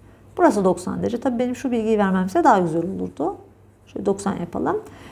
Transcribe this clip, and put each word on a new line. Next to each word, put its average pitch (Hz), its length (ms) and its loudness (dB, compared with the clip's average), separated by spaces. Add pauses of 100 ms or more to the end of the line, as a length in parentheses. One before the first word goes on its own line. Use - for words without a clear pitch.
(380)
Burası 208 280 4
doksan 185 360 0
derece. 220 180 -2
Tabii 240 200 -2
benim 247 160 -2
şu 247 160 -6
bilgiyi 220 260 2
vermem 190 320 2
size 339 140 2
daha 233 160 6
güzel 165 240 0
olurdu. 185 520 -6 (520)
Şöyle - 180 -10
doksan 196 300 -2
yapalım. 339 480 -4 (280)